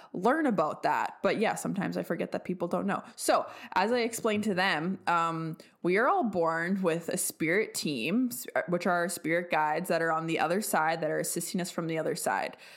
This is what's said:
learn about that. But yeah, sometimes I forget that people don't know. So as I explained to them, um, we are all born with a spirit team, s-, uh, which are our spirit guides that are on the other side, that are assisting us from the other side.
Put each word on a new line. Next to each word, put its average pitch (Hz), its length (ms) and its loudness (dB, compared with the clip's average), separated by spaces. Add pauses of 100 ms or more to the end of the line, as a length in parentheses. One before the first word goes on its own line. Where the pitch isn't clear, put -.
(120)
learn 262 340 2
about 175 380 0
that. 127 400 0
But 190 140 2
yeah, 196 180 0
sometimes 175 420 -4
I 180 60 -2
forget 185 300 -4
that 202 100 -4
people 180 240 -4
don't 185 180 -2
know. 190 180 -2 (120)
So - 300 2 (280)
as 208 200 2
I 247 60 2
explained 220 440 0
to 208 100 0
them, 180 540 0
um, 165 500 0 (240)
we 180 160 2
are 254 120 4
all 370 160 2
born 175 560 0
with 170 260 2
a - 80 0
spirit 175 580 0
team, 165 600 0
s-, - 200 -10
uh, - 140 0
which 175 180 0
are 190 60 4
our 175 180 2
spirit 170 400 -2
guides 156 380 0
that 165 140 2
are 165 100 2
on 165 160 0
the 165 100 0
other 175 220 2
side, 165 420 2
that 156 80 0
are 156 100 0
assisting 175 420 -4
us 180 100 -6
from 165 160 -4
the 160 100 0
other 156 180 0
side. - 420 -2 (200)